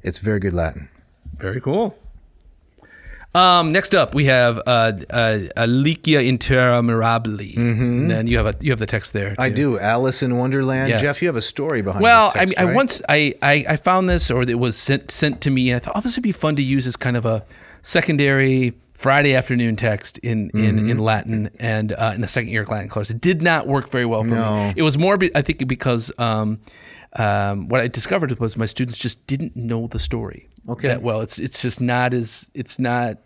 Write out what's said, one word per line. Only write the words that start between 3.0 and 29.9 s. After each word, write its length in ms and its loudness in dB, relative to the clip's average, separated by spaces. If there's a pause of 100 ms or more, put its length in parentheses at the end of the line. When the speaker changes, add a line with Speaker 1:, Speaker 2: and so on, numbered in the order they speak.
Speaker 2:
Um, 360 6
next 240 0
up, 200 2
we 120 2
have, 400 4
uh, 260 4 (180)
uh, 280 2 (200)
Alicia 640 2
in 160 2
Terra 420 4
Mirabili. 760 0
Speaker 1:
Mm-hmm. 280 2
Speaker 2:
And 280 0
then 180 0
you 100 2
have 80 2
a, 140 0
you 120 0
have 60 0
the 80 -2
text 260 -4
there, 260 -4
Speaker 1:
I 120 0
Speaker 2:
too. 40 -4
Speaker 1:
do. 240 0
Alice 440 0
in 160 0
Wonderland. 500 0
Speaker 2:
Yes. 140 2
Speaker 1:
Jeff, 180 -2
you 80 0
have 80 -2
a 60 -2
story 400 -2
behind 200 -2
Speaker 2:
Well, 260 6
Speaker 1:
this 60 -2
text, 240 0
Speaker 2:
I 40 2
mean, 60 4
Speaker 1:
right? 40 2
Speaker 2:
I 40 2
once, 340 0
I, 320 2
I, 260 2
I 80 2
found 320 2
this, 220 0
or 120 2
it 160 0
was 200 0
sent, 320 -2
sent 320 -2
to 80 0
me, 180 2
and 80 2
I 40 0
thought, 160 -10
"Oh, 40 0
this 160 -4
would 60 -4
be 100 0
fun 240 -2
to 60 0
use 240 0
as 100 -4
kind 180 -2
of 120 -2
a 180 -2 (380)
secondary 880 2 (220)
Friday 400 4
afternoon 420 0
text 420 -4
in, 360 -2
in, 220 2
Speaker 1:
Mm-hmm. 160 2
Speaker 2:
in 60 0
Latin 600 0
and, 340 -2
uh, 220 -2
in 100 -4
a 40 -6
second 240 -4
year 120 -2
Latin 240 -6
course." 220 -6
It 100 -6
did 220 0
not 240 2
work 240 -2
very 160 0
well 180 0
for 60 0
Speaker 1:
No. 380 0
Speaker 2:
me. 80 -4
It 60 0
was 140 2
more, 220 0
be-, 180 0
I 60 2
think, 260 -4
because, 480 -2
um, 420 -2 (540)
um, 560 -2
what 140 2
I 60 0
discovered 520 -2
was 160 -2
my 100 -2
students 300 -4
just 300 -6
didn't 300 -6
know 320 -4
the 100 -6